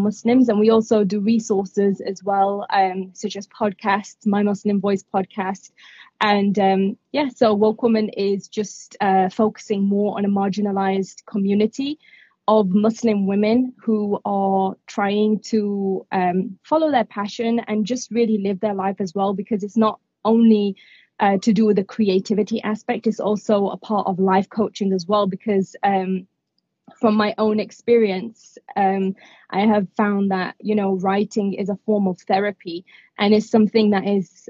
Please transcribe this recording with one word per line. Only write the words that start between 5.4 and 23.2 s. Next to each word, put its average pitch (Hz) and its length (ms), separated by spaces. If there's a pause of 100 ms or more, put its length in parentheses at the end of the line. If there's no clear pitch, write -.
And, 202 340 (140)
um, 190 120 (360)
yeah, 285 120 (100)
so 247 60 (180)
Woke 220 240
Woman 220 220
is 196 380 (120)
just, - 360 (120)
uh, 190 200 (140)
focusing 214 400 (140)
more 202 220
on 202 80
a 202 160
marginalized 196 760 (160)
community 208 580 (680)
of 202 120 (160)
Muslim 220 340 (140)
women 214 240 (280)
who 220 140 (240)
are 196 440 (280)
trying 208 360 (200)
to, 220 100 (580)
um, 180 180 (340)
follow 311 200
their 233 180 (100)
passion 226 320 (160)
and 214 260
just 254 240
really 220 200 (100)
live 196 140
their 208 240
life 196 200
as 165 120
well, 196 140 (100)
because 202 240
it's 220 200
not 214 140 (240)
only, 220 420 (540)
uh, 202 260
to 233 140
do 226 80
with 208 120
the 196 160
creativity 202 640 (140)
aspect, 240 320
it's 220 240